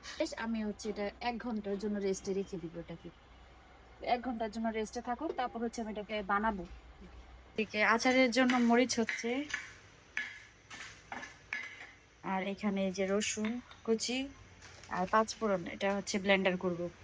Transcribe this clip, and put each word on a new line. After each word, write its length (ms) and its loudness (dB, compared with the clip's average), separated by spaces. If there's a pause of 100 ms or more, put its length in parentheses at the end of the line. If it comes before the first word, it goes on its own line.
(180)
বেশ, 140 0 (140)
আমি 220 -2
হচ্ছে 260 -6
এটা 120 -2 (240)
এক 60 -4 (100)
ঘন্টার 380 -2
জন্য 120 -2 (120)
রেস্টে 320 -2
রেখে 240 -6
দিব 100 -8 (100)
এটাকে। 260 -12 (1040)
এক 140 0
ঘন্টার 280 -4
জন্য 120 -2 (100)
রেস্টে 320 -4
থাকুক, 300 -4
তারপর 260 -4
হচ্ছে 180 -6
আমি 120 -6
এটাকে 200 -6 (180)
বানাবো। 300 2 (880)
এদিকে 280 -2 (160)
আচারের 420 6
জন্য 160 6 (160)
মরিচ 220 6 (100)
হচ্ছে, 280 0 (3000)
আর 80 0 (120)
এখানে 340 -2
এই 100 -2
যে 60 2 (100)
রসুন 360 0 (360)
কুচি 320 0 (800)
আর 160 2
পাঁচ 140 6 (100)
ফোড়ন, 240 2 (140)
এটা 220 0
হচ্ছে 260 -4
ব্লেন্ডার 400 6
করব। 160 0 (240)